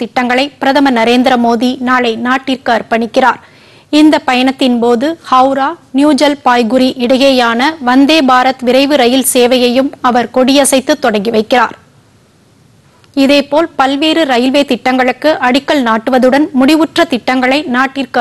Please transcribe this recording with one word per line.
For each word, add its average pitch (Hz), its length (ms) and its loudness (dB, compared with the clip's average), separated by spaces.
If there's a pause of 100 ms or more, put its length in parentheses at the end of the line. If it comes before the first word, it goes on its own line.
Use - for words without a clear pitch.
திட்டங்களை 247 440 -2 (160)
பிரதமர் 277 380 0
நரேந்திர 240 340 2 (120)
மோடி 240 260 0 (180)
நாளை 247 240 0 (140)
நாட்டிற்கு 269 480 -4
அர்ப்பணிக்கிறார். 233 640 -2 (600)
இந்த 311 160 4 (120)
பயணத்தின் 254 560 0
போது 240 240 0 (220)
ஹவுரா, 269 400 0 (280)
நியூ 294 140 2 (100)
ஜல்பாய்குரி 254 680 0 (160)
இடையேயான 247 560 0 (280)
வந்தே 269 280 4 (120)
பாரத் 254 380 0
விரைவு 269 340 2
ரயில் 247 320 0
சேவையையும் 247 580 0 (180)
அவர் 233 280 -2
கொடியசைத்து 269 580 2 (100)
தொடங்கி 214 320 -2
வைக்கிறார். 220 380 -2 (1500)
இதேபோல் 285 440 0 (120)
பல்வேறு 294 520 0
ரயில்வே 262 400 0
திட்டங்களுக்கு 254 580 -2 (180)
அடிக்கல் 269 420 0
நாட்டுவதுடன் 254 580 0 (120)
முடிவுற்ற 311 540 2
திட்டங்களை 254 460 -2 (160)
நாட்டிற்கு 262 460 -4